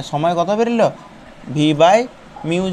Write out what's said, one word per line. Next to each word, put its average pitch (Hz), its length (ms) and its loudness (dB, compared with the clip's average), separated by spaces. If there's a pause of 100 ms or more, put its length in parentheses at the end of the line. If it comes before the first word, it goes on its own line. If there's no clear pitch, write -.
(120)
সময় 156 280 -2
কত 170 100 -2 (100)
বেরোলো? 233 280 2 (680)
ভি 151 120 2 (140)
by 185 180 6 (500)
মিউ 175 240 -2